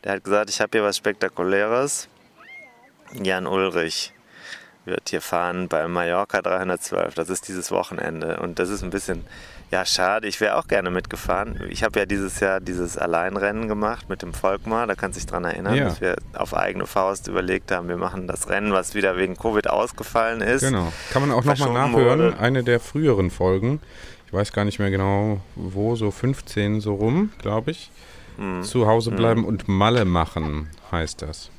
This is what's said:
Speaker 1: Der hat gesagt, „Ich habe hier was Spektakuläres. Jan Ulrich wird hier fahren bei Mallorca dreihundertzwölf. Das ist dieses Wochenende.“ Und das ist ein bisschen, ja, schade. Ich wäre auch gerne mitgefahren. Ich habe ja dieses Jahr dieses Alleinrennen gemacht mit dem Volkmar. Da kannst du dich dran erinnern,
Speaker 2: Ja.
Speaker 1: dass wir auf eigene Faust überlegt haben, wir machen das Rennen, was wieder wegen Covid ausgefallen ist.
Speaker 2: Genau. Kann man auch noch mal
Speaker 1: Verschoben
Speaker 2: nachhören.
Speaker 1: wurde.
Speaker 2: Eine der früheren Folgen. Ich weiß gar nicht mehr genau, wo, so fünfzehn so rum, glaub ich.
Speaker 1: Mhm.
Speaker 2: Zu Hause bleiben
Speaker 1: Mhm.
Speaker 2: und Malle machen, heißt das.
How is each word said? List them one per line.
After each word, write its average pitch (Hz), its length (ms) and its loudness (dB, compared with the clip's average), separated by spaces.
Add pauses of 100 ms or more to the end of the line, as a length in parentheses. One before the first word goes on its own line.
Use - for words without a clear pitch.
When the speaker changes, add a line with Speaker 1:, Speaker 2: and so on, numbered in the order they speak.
Speaker 1:
Der 98 100 -2
hat 98 100 -6
gesagt, 101 260 2
„Ich 98 100 -4
habe 110 200 2
hier 104 40 4
was 101 140 0
Spektakuläres. 104 1120 0 (1040)
Jan 92 340 -2
Ulrich 85 680 0 (720)
wird - 260 -6
hier 85 120 -2
fahren 87 460 -2
bei 80 200 0
Mallorca 87 540 0
dreihundertzwölf. 90 720 -2
Das 82 160 -4
ist - 180 -6
dieses 92 240 -8
Wochenende.“ 82 680 -4
Und 87 180 -6
das 90 120 0
ist 101 140 -4
ein 90 60 -6
bisschen, 92 340 -4 (460)
ja, 92 160 0
schade. 104 420 2
Ich 98 140 -2
wäre 107 160 2
auch 160 100 -2
gerne 92 220 0
mitgefahren. 92 680 -2 (100)
Ich - 140 -4
habe 107 160 2
ja 98 80 2
dieses 98 320 -2
Jahr 95 200 2
dieses 87 380 -4
Alleinrennen 98 680 0
gemacht 107 420 -2
mit 117 140 -6
dem 87 100 -10
Volkmar. 110 540 0
Da 98 80 -2
kannst 90 220 -6
du 85 40 -8
dich - 80 -8
dran 87 160 -4
erinnern, 87 300 -2
Speaker 2:
Ja. 139 100 2
Speaker 1:
dass 85 160 -2
wir 92 140 2 (180)
auf - 220 -4
eigene 95 320 -2
Faust 98 400 0
überlegt 92 440 0
haben, 87 180 -2
wir 87 80 -2
machen 92 280 -4
das 95 240 -6
Rennen, 101 240 2
was 92 220 0
wieder 95 220 2
wegen 92 200 0
Covid 107 320 0
ausgefallen 113 720 0
ist. 123 200 2
Speaker 2:
Genau. 101 300 2 (220)
Kann 131 80 4
man 143 100 2
auch 117 120 4
noch - 20 0
mal 143 120 4
Speaker 1:
Verschoben 131 180 2
Speaker 2:
nachhören. 131 440 6
Speaker 1:
wurde. - 200 4
Speaker 2:
Eine 123 240 4
der 120 160 4
früheren 120 500 4
Folgen. 98 520 2 (440)
Ich - 80 -10
weiß 101 180 0
gar 101 140 2
nicht 101 140 -2
mehr 101 100 2
genau, 98 520 2 (140)
wo, 98 400 0
so 110 140 0
fünfzehn 107 720 0
so 104 140 0
rum, 139 440 2
glaub 107 280 -2
ich. - 240 -8 (460)
Speaker 1:
Mhm. 92 260 -4
Speaker 2:
Zu 110 240 2
Hause 113 240 4
bleiben 113 300 4
Speaker 1:
Mhm. 82 60 0
Speaker 2:
und 104 200 -2
Malle 104 380 4
machen, 78 640 0 (220)
heißt 82 300 -2
das. 78 380 -10